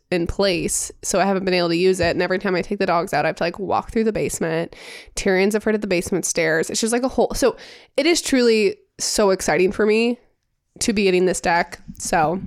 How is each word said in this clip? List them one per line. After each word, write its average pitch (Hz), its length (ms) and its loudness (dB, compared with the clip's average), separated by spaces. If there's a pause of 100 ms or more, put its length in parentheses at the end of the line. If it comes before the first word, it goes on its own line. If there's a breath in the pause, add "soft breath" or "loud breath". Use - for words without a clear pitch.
(120)
in 170 160 -2
place. - 640 -2 (100)
So - 160 -2
I 175 60 4
haven't 190 200 0
been 185 100 0
able 175 160 2
to 170 60 0
use 185 220 2
it. 175 120 2
And 170 120 0
every 180 160 0
time 196 160 -2
I 170 80 0
take 202 160 -6
the 196 80 0
dogs 170 260 0
out, 147 120 0
I 160 60 0
have 151 60 -6
to, - 60 -4
like, 170 160 -4
walk 180 320 -4
through 226 140 0
the 214 80 0
basement. 165 640 -4 (400 loud breath)
Tyrion's 196 400 2
afraid 214 180 0
of 214 60 0
the 214 80 0
basement 175 360 -2
stairs. 160 460 0
It's - 100 -2
just, 226 120 -2
like, 240 100 0
a 262 60 0
whole, - 260 0
so - 220 2 (400 loud breath)
it 277 100 2
is 339 160 2
truly 226 540 2 (240)
so 208 300 2
exciting 185 420 2
for 214 120 0
me 226 360 2 (580)
to - 140 -2
be 208 100 0
getting 185 240 4
this 175 140 0
deck. - 400 -2 (180)
So 170 480 0